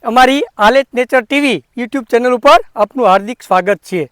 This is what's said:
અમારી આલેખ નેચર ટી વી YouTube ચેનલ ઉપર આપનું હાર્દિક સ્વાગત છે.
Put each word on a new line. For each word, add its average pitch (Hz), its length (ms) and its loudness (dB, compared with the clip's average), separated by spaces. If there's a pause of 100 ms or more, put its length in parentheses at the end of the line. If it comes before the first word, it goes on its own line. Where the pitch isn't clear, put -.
અમારી 254 380 2 (160)
આલેખ 240 360 0
નેચર 247 280 -2
ટી 277 180 -4
વી 247 200 -2 (180)
YouTube 240 340 -8
ચેનલ 247 220 0
ઉપર 277 260 4 (160)
આપનું 220 320 -2
હાર્દિક 196 360 -2
સ્વાગત 185 380 -2
છે. 180 200 -6 (100)